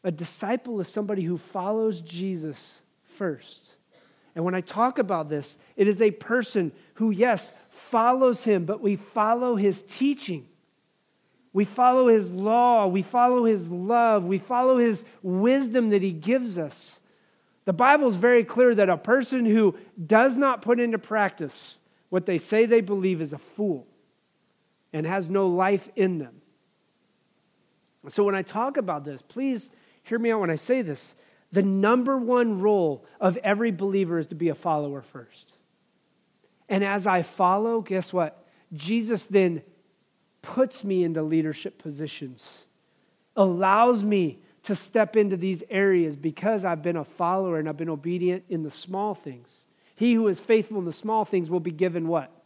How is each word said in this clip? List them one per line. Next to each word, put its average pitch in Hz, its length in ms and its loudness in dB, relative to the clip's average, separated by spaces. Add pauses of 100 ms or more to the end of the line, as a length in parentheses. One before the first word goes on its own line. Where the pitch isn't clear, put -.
A 185 60 -2
disciple 208 680 -8
is 175 80 -8
somebody 208 340 -6
who 170 140 -4
follows 202 640 -4
Jesus 165 800 -10 (220)
first. - 720 -10 (600)
And 170 100 -4
when 180 100 -2
I 185 60 -2
talk 240 400 -2
about 175 280 -2
this, 147 300 -8 (160)
it 202 140 2
is 202 120 0
a 214 120 4
person 214 580 -4 (240)
who, 220 160 0
yes, 214 400 0 (200)
follows 247 760 2
him, 190 220 2
but 208 140 -6
we 202 140 0
follow 233 600 0
his 196 260 0
teaching. 196 640 -4 (1040)
We 202 120 2
follow 254 420 4
his 214 240 4
law. 220 560 4
We 185 160 0
follow 247 440 2
his 196 220 0
love. 208 580 2
We 185 120 0
follow 254 400 2
his 233 260 0 (180)
wisdom 226 680 0
that 202 120 2
he 190 100 -2
gives 208 440 -4
us. - 440 -12 (640)
The 190 80 -2
Bible 269 340 4
is 220 80 2
very 233 300 4
clear 240 320 4
that 202 120 4
a 175 80 2
person 247 480 0
who 214 320 4 (300)
does 233 300 4
not 262 260 0
put 240 160 2
into 233 200 -2
practice - 760 -4 (320)
what 180 160 -2
they 180 140 -2
say 220 260 2
they 233 160 4
believe 185 400 -2
is 151 120 -8
a 143 60 -12
fool 180 500 -6 (1040)
and 156 120 -4
has 175 240 -4
no 190 200 0
life 185 480 0
in 185 220 0
them. 127 240 -14 (1600)
So 202 160 -2
when 202 140 2
I 190 60 -2
talk 247 340 -4
about 175 280 -4
this, 143 160 -12
please 254 480 -6 (360)
hear 226 160 -4
me 233 100 0
out 220 100 0
when 170 100 0
I 156 60 0
say 247 260 -2
this. 151 340 -10 (340)
The 196 120 2
number 233 560 2
one 233 420 0
role 185 460 0 (140)
of 185 180 0
every 214 320 0
believer 185 480 -2
is 151 80 -4
to - 80 -14
be 170 160 -2
a 185 40 -4
follower 147 460 -4
first. - 540 -20 (1120)
And 196 160 0
as 196 220 -2
I 185 160 2
follow, 208 580 0
guess 185 320 -6
what? 165 320 -4 (300)
Jesus 214 500 -4
then 180 380 2 (800)
puts - 420 -4
me 185 200 0
into 160 180 -4
leadership 156 600 -4
positions, 143 840 -14 (680)
allows 196 680 4
me 190 360 0 (240)
to 208 100 -4
step - 420 0
into 196 220 2
these 185 320 -4
areas 185 460 0
because 185 500 -4
I've 165 160 -4
been 170 160 -4
a 170 60 -6
follower 180 540 -4
and 156 80 -4
I've 151 120 -8
been 165 100 -6
obedient 180 600 -4
in 165 120 -4
the 151 80 -8
small 196 440 -8
things. - 500 -18 (320)
He 240 160 2
who 226 160 2
is 185 100 -2
faithful 220 380 0
in 185 80 -4
the 165 80 -8
small 220 320 -4
things 175 240 -4
will 175 120 -2
be 170 100 -6
given 165 380 -4
what? 160 220 -4 (160)